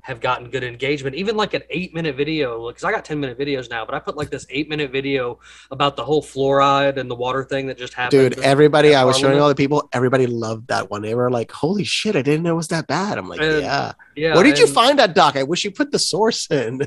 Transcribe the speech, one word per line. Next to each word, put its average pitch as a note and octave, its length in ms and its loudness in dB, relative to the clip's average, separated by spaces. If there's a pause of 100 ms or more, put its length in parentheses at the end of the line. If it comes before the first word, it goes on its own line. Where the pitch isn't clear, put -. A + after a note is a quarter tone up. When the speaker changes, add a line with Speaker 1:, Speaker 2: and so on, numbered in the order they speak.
Speaker 1:
have B2 160 -12
gotten B2 300 -4
good B2+ 140 -6
engagement. C3+ 500 -6
Even, G3+ 220 -4
like, G#3 180 -2
an F#3+ 160 -4
eight-minute D#3+ 460 -6
video, B2+ 560 -4
'cause - 100 -14
I F3+ 80 -2
got G#3+ 140 -4
ten-minute C#3 340 -6
videos C3 320 -4
now, A2+ 160 -6
but - 80 -8
I D#3 60 -6
put, - 160 -10
like, D3 140 -6
this - 200 -10
eight-minute D3 400 -4
video C3 480 -2 (320)
about C#3+ 240 0
the A#2+ 100 -8
whole D3 160 0
fluoride C#3 760 2
and B2+ 120 -6
the B2 60 -6
water B2+ 300 -4
thing C3+ 240 -6
that B2+ 100 -10
just B2 160 -12
happened B2+ 400 2
Speaker 2:
Dude, - 100 -6
everybody, D3 500 6
Speaker 1:
at C3 80 6
Speaker 2:
I - 20 6
was B2+ 120 4
showing C3+ 180 2
Speaker 1:
Parliament. D3 80 4
Speaker 2:
all D3 80 6
the C3+ 40 2
people, C#3+ 380 0
everybody B2+ 340 2
loved A2+ 420 -6
that A2 220 -2
one. G#2 120 -8
They A2 120 -6
were B2 160 0
like, A#2 220 -4
"Holy F3+ 320 -2
shit, G3+ 320 -2
I C3 60 2
didn't D3+ 200 0
know E3+ 120 0
it - 20 0
was E3 120 -4
that E3 200 -4
bad." F3 280 -2
I'm F#2 120 -8
like, F2 140 -6
Speaker 1:
And, D#3 200 0
Speaker 2:
"Yeah." B2 300 -2 (240)
Speaker 1:
yeah, D#3 180 0
Speaker 2:
Where E3+ 80 6
did C#4 160 4
you A#4+ 80 8
Speaker 1:
and - 80 -4
Speaker 2:
find C4+ 240 4
that G3 160 4
doc? D3+ 220 4
I C3+ 80 0
wish E3+ 200 -4
you G#3 60 -6
put C#4+ 220 -6
the - 80 0
source A3 500 -2
in. C3 360 -2